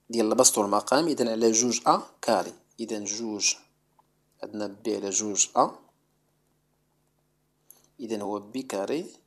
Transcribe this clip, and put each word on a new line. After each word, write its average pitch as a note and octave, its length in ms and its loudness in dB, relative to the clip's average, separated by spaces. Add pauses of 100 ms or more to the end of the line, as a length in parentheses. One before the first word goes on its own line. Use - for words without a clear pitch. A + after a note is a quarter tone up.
(100)
ديال A3+ 160 2
البسط A#2+ 320 6
والمقام، D3 480 2
إذا B2 260 0
على A2+ 200 4
جوج A#2 340 2
أ D#3+ 160 4 (200)
كاري، F2+ 320 0 (260)
إذا A2 180 -6
جوج، G#2 560 -4 (880)
عندنا G#2 240 -8
بي G2+ 300 -4
على G2 140 -6
جوج G2 460 -2
أ، D#3+ 140 4 (2250)
إذا A2 220 -6
هو G#2 160 -4
بي G#2+ 240 -10
كاري B2 520 -6 (120)